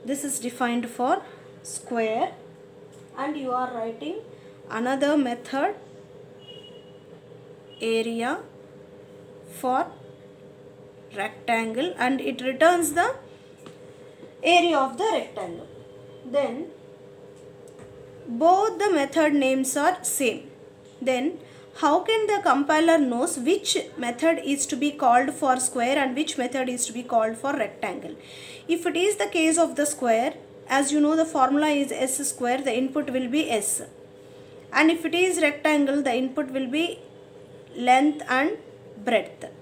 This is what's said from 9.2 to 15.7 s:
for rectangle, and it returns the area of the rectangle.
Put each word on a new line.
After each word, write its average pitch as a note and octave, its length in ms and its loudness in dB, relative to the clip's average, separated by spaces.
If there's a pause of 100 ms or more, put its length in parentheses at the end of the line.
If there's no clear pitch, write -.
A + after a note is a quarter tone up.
for C4 360 -2 (1300)
rectangle, A3+ 840 -2
and B3+ 220 0
it B3 220 -6
returns D4+ 520 4
the G#4 220 2 (1300)
area E4+ 340 6
of C4 200 0
the G#4+ 140 0
rectangle. F3+ 560 -6 (580)